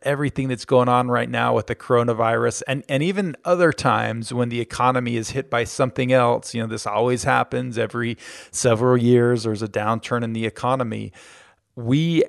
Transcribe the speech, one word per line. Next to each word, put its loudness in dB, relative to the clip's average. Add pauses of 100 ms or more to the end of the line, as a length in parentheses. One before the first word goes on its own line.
everything -2
that's -4
going 4
on 2
right 0
now 0
with 0
the -4
coronavirus 0
and, -4
and -2
even -2
other 2
times -2
when -2
the -4
economy 0
is -6
hit -6
by 0
something -2
else, 2
you -4
know, -4
this -8
always 0
happens -2
every -2 (320)
several 2
years, 4
there's -2
a -4
downturn -2
in -6
the -4
economy. -4 (640)
We 2